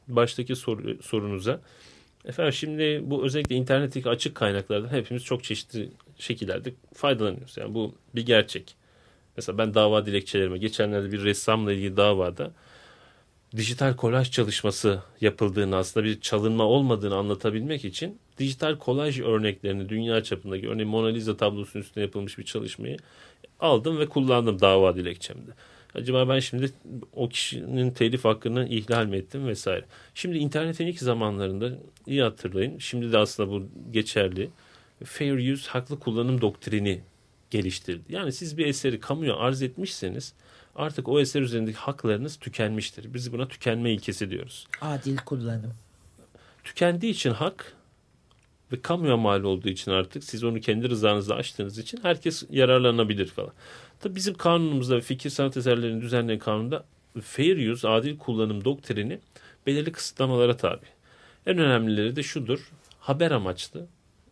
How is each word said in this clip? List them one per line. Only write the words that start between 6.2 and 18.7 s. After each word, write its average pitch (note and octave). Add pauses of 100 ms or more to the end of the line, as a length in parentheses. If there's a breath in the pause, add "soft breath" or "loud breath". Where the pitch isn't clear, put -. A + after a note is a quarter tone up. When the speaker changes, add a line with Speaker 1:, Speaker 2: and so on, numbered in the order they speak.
Speaker 1:
şekillerde G#2+ (200)
faydalanıyoruz. G#2+
Yani G#2+
bu A2 (200)
bir A#2
gerçek. A2+ (600 soft breath)
Mesela F#2+
ben A2
dava G#2+
dilekçelerime, F#2+
geçenlerde G#2
bir G2+
ressamla G#2
ilgili G2
davada G2+ (1040 loud breath)
dijital B2
kolaj B2+
çalışması G#2 (200)
yapıldığını, G2+
aslında F#2+
bir G#2+
çalınma A2
olmadığını A2
anlatabilmek G#2+
için F3 (180)
dijital C#3